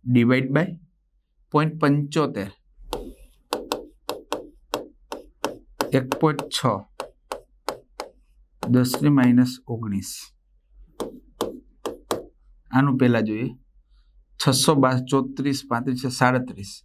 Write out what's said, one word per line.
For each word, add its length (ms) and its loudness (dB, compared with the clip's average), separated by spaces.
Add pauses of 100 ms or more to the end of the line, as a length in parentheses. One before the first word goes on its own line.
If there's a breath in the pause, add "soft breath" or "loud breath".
(120)
divide 400 4
by 140 2 (840)
point 280 0
પંચોતેર. 720 0 (3500)
એક 280 0
પોઇન્ટ 280 2
છ. 180 -4 (2000)
દસની 400 2
માઇનસ 480 4 (100)
ઓગણીસ. 680 -8 (2500)
આનું 280 2
પહેલા 220 4
જોઈએ. 360 -4 (920)
છસો 280 4
બાર, 240 4 (120)
ચોત્રીસ, 580 -2
પાંત્રીસ 360 -4
છે, 40 -2
સાડત્રીસ. 760 -2